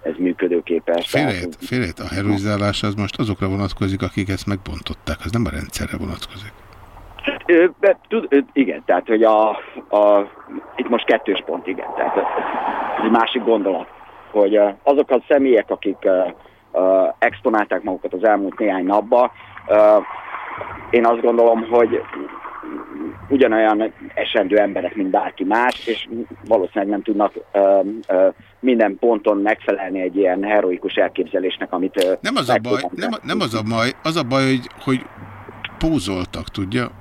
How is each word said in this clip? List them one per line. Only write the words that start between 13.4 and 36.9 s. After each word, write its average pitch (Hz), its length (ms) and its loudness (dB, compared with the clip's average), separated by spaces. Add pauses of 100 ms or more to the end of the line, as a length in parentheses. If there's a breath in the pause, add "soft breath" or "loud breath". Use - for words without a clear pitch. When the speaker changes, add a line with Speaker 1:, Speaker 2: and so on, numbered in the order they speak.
Speaker 1:
gondolat, 98 440 0 (440)
hogy, 104 240 4
ö, 104 120 6 (160)
azok 139 280 2
a 123 160 2
személyek, 135 420 4
akik, 98 320 -4
ö, 92 200 2 (500 soft breath)
ö, 92 320 4 (160)
exponálták 107 640 0
magukat 92 300 -6
az 92 100 -4
elmúlt 101 360 2
néhány 95 260 0
napba, 110 460 2 (360 loud breath)
ö, 107 300 6 (920)
én 117 160 4
azt 117 160 2
gondolom, 117 480 4
hogy 117 320 2 (1300)
ugyanolyan 110 640 4 (200)
esendő 101 460 0
emberek, 95 360 0
mint 98 140 -2
bárki 98 340 -2
más, 117 440 0
és 110 200 -4 (400)
valószínűleg 101 420 0
nem 104 120 -2
tudnak, 104 320 0 (180)
ö, 98 280 4 (280)
ö, 95 200 4 (320 soft breath)
minden 113 400 2
ponton 110 380 2
megfelelni 98 640 -2
egy 92 140 -4
ilyen 95 280 2
heroikus 95 500 0
elképzelésnek, 92 800 -2
amit, 92 300 -2
ö, 92 180 2
Speaker 2:
Nem 233 140 -2
az 143 140 -2
a 120 140 4
baj, 123 100 -2
Speaker 1:
megpróbálnak. 175 360 -4 (160)
Speaker 2:
nem, 170 120 -4
nem - 20 -2
az 127 140 -2
a 110 160 -2
baj, 117 220 0 (120)
az 160 120 -2
a 165 80 0
baj, 135 220 2
hogy, 131 220 0 (160)
hogy 131 220 0 (720)
pózoltak, 92 720 -2
tudja? 110 380 -4 (140)